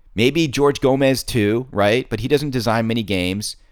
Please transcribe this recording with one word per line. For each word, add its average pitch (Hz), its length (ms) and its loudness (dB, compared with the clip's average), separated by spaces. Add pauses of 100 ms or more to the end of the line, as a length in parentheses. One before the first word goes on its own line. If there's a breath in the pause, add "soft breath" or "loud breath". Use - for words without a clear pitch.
(140)
Maybe 143 320 2
George 143 340 0
Gomez 135 440 2
too, 113 480 -2
right? 104 360 0
But 107 120 -6
he 120 80 -4
doesn't 147 220 0
design 113 360 0
many 113 160 -2
games. 95 540 -4 (160)